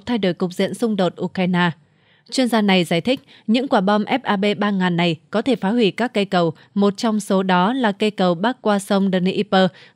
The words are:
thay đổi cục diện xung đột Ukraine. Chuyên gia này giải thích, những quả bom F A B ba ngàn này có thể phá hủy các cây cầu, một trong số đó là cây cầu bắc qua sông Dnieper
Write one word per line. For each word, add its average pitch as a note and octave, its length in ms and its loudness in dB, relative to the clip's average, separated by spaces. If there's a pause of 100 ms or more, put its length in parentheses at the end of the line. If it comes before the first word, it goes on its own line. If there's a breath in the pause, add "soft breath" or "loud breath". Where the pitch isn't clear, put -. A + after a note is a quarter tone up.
thay A#3+ 120 -2
đổi F#3 160 0
cục F3+ 180 -4
diện F#3+ 220 -2
xung A3 220 -2
đột F#3 240 -2
Ukraine. F3+ 500 0 (600 soft breath)
Chuyên C4 180 0
gia A3 140 0
này F#3+ 220 2
giải E3+ 160 -2
thích, C4 200 -2 (260 loud breath)
những B3 220 0
quả A#3 120 2
bom G#3 240 0
F C4+ 180 -2
A G#3 140 -2
B G3 80 -2 (140)
ba G#3 120 0
ngàn F3+ 260 0
này E3+ 200 0 (140)
có G#3 120 -2
thể A#3 140 0
phá F#3+ 140 -2
hủy A#3 200 2
các A3+ 240 -4
cây G3+ 100 0
cầu, F3 280 0 (220 soft breath)
một G3+ 220 2
trong G#3+ 240 -2
số G3 220 0
đó F#3+ 300 2
là B3 200 0
cây G#3+ 180 -2
cầu F#3 240 0
bắc G#3 280 -4
qua G#3 160 0
sông G3 340 0
Dnieper F#3+ 580 0 (260 loud breath)